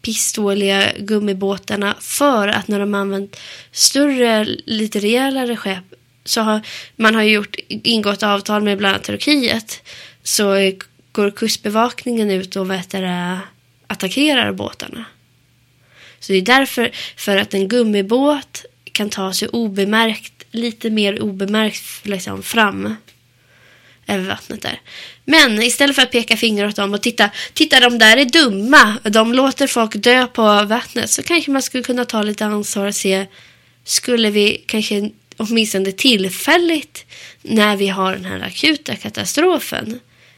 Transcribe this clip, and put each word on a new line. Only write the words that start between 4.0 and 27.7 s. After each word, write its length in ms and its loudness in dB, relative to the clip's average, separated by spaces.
lite 340 -2
rejälare 560 0
skepp, 280 -6
så 160 -2
har, 200 2
man 180 4
har 80 2
ju 80 4
gjort, 260 0
ingått 540 -2
avtal 400 0
med 160 0
bland 160 2
annat 100 -6
Turkiet, 800 -2
så 500 2
går 180 0
kustbevakningen 1000 -2
ut 260 -4
och, 120 -4
vad 80 -2
heter 260 -8
det, 380 -4
attackerar 680 0
båtarna. 520 -10
Så 120 -4
det 60 4
är 40 2
därför, 480 2
för 200 -2
att 180 -2
en 140 0
gummibåt 960 0
kan 180 -4
ta 220 -6
sig 160 -4
obemärkt, 840 0
lite 400 -4
mer 320 0
obemärkt, 840 -4
liksom, 360 -6
fram 520 0
över 220 -4
vattnet 340 -10
där. 180 -8
Men 380 4
istället 340 2
för 60 4
att 100 0
peka 240 -2
finger 300 0
åt 100 -6
dem 180 -2
och 80 -4
titta, 280 2
"Titta, 260 4